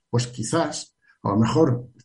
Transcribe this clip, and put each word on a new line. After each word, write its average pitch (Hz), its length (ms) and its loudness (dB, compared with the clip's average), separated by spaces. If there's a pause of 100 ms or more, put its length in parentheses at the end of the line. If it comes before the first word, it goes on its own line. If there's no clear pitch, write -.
pues 120 200 -2
quizás, 151 680 -4 (280)
a 107 60 -2
lo 101 60 0
mejor, 131 520 2 (160)